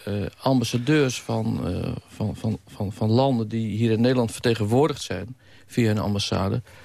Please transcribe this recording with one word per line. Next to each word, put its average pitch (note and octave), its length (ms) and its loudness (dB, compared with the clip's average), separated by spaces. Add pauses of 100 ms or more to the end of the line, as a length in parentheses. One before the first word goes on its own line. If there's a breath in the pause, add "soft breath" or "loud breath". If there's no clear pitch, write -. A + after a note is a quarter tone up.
eh, G2+ 80 -4 (240)
ambassadeurs C3 840 2
van, A2+ 460 -2
eh, F2 240 -4 (160)
van, - 280 -4
van, A2 320 -4
van, G2 260 -8
van A2 160 0
landen... A#2+ 380 4
die A2 300 -4
hier A#2 140 2
in A2 100 4
Nederland B2 300 2
vertegenwoordigd A#2+ 680 0
zijn F#2+ 340 -8 (320 soft breath)
via A#2 200 2
hun G#2+ 120 2
ambassade... G2 640 0 (240 loud breath)